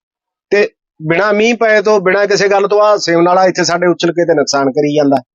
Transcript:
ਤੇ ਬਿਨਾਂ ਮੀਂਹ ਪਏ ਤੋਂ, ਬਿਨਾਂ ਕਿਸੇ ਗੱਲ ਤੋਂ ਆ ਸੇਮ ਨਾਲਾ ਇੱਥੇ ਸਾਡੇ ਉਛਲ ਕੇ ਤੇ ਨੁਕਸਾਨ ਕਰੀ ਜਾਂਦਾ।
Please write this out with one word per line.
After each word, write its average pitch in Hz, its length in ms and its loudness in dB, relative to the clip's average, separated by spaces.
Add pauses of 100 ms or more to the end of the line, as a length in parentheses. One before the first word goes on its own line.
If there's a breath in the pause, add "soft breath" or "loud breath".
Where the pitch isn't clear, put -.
(520)
ਤੇ 208 160 0 (320)
ਬਿਨਾਂ 170 340 -2
ਮੀਂਹ 220 240 0
ਪਏ 214 240 2
ਤੋਂ, 214 200 2
ਬਿਨਾਂ 185 260 0
ਕਿਸੇ 196 200 0
ਗੱਲ 196 200 0
ਤੋਂ 208 140 0
ਆ 214 180 4
ਸੇਮ 170 220 0
ਨਾਲਾ 180 240 2
ਇੱਥੇ 185 180 -2
ਸਾਡੇ 175 240 -2
ਉਛਲ 170 240 -2
ਕੇ 165 140 -2
ਤੇ 165 100 0
ਨੁਕਸਾਨ 139 360 -2
ਕਰੀ 147 240 -2
ਜਾਂਦਾ। 139 220 2 (180)